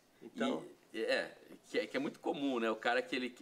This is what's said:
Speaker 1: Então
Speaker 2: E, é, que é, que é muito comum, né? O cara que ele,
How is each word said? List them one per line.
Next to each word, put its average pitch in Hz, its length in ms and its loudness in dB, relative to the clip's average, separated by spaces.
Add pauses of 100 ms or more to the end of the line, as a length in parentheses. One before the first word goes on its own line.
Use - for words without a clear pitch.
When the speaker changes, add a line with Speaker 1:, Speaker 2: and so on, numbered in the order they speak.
(220)
Speaker 1:
Então - 400 -2 (300)
Speaker 2:
E, 110 100 -2
é, 110 300 2 (340)
que - 120 -2
é, - 80 2
que - 100 -4
é 127 40 0
muito - 180 -4
comum, 139 400 0
né? 113 120 4
O 110 60 2
cara 123 260 4
que 131 120 -4
ele, 127 280 0